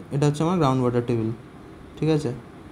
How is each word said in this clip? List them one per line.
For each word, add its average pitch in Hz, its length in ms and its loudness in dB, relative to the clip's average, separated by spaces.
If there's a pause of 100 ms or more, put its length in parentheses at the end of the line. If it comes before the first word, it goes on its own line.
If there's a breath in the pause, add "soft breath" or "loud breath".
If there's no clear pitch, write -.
(120)
এটা 147 160 2
হচ্ছে 147 160 2
আমার 180 140 2
গ্রাউন্ড 131 240 4
ওয়াটার 120 240 2
টেবিল, 113 240 0 (720)
ঠিক 151 100 2
আছে, 147 220 2 (400)